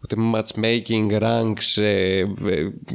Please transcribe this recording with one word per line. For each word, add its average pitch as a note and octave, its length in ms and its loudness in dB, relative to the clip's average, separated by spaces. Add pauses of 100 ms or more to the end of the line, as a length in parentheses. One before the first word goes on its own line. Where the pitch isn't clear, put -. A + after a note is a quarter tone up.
ούτε - 120 -4
με A2+ 260 2
matchmaking, A2 800 0
ranks, A2+ 600 0
ε, F#2+ 440 2
β-, G2 460 -2 (240)